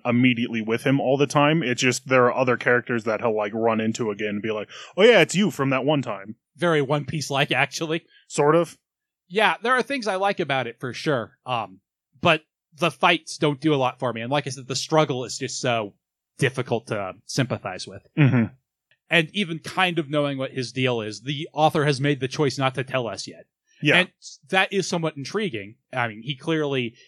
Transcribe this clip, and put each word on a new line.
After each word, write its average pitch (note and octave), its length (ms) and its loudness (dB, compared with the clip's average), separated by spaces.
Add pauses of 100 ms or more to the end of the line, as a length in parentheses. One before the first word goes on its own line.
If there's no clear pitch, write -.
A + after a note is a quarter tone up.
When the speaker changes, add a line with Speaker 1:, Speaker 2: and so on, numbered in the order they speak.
Speaker 1:
immediately A#2+ 560 2
with A2+ 220 -4
him C#3 160 2
all C3 180 0
the C#3+ 80 2
time. D3 380 2
It's B2 180 -2
just B2+ 280 0
there B2+ 160 6
are A#2+ 100 2
other B2 220 2
characters A#2+ 480 0
that A2 160 -2
he'll, A2+ 140 0
like, G#2 200 -2
run A2 260 2
into A2 300 -2
again G#2 180 -4
and G2+ 120 -4
be A2 100 -4
like, G#2+ 180 -6 (260)
"Oh F3+ 80 2
yeah, A3+ 180 8
it's D#3 140 2
you F#3+ 140 2
from C3+ 220 -2
that C3 140 0
one C#3+ 180 2
time." G2+ 320 -10 (220)
Speaker 2:
Very D#3+ 240 2
One D3 240 0
Piece-like, C3+ 460 -2
actually. D#3 540 -2 (220)
Speaker 1:
Sort D3 280 2
of. E3 220 0 (500)
Speaker 2:
Yeah, F#3 360 2
there A#3+ 100 0
are B3+ 80 2
things C4 260 -6
I G3 100 0
like G3 220 0
about C3+ 280 -2
it A#2 120 -12
for B2 140 -8
sure. B2 520 -4
Um, G#2+ 340 -6 (420)
but D#3+ 220 2 (320)
the D3+ 160 0
fights - 460 0
don't D3 240 0
do D#3 120 2
a C#3+ 40 2
lot B2+ 200 0
for B2+ 160 -2
me. A2+ 80 -8
And A#2+ 100 -8
like D3 140 0
I D3+ 60 -8
said, C3 160 -14
the C3+ 80 -6
struggle D3 500 0
is - 140 -10
just B2+ 220 -8
so A#2 320 -2 (440)
difficult B2 500 -2
to G2+ 260 -6 (120)
sympathize G#2 600 -4
with. - 180 -18 (120)
Speaker 1:
Mm-hmm. B2+ 360 4 (560)
Speaker 2:
And E3 240 2
even E3+ 260 -6
kind F3+ 380 -2
of D3+ 120 -4
knowing C#3+ 280 -2
what C3 140 -6
his B2 200 -6
deal B2+ 300 0
is, G#2 200 -8
the C#3+ 320 -6
author D3+ 320 2
has C#3+ 140 2
made C#3+ 200 0
the C3 80 -2
choice C3+ 320 -2
not C3 160 0
to C3+ 80 -2
tell B2+ 240 -4
us G2 200 -10
yet. - 180 -18 (360)
Speaker 1:
Yeah. D#3 180 4
Speaker 2:
And F#3 100 0 (400)
that F#3+ 240 2
is F#3+ 160 0
somewhat D#3+ 260 -2
intriguing. C3 600 -6 (180)
I A#2+ 160 0
mean, G#2+ 120 -12
he A#2 140 -8
clearly C#3 600 -2 (120)